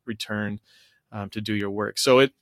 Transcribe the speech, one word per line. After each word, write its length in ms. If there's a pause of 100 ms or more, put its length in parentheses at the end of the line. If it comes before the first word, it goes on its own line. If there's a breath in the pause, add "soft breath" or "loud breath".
return, 540 (540 soft breath)
um, 160
to 100
do 140
your 180
work. 260
So 220
it, 220